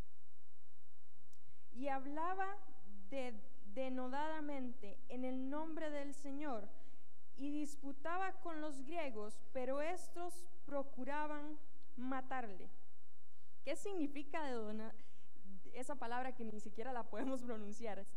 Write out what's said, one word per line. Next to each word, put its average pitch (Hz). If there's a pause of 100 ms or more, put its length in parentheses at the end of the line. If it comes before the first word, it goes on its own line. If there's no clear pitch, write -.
(1700)
"Y 254
hablaba 330 (500)
de-, 247 (240)
denodadamente 262
en 254
el 262
nombre 311
del 285
Señor 277 (680)
y 277
disputaba 302
con 320
los 294
griegos, 254 (120)
pero 262
estos 349 (200)
procuraban 294 (380)
matarle". 254 (920)
¿Qué 277
significa 311
dedona-, 220 (800)
esa 254
palabra 247
que 240
ni 214
siquiera 226
la 233
podemos 247
pronunciar? 208 (100)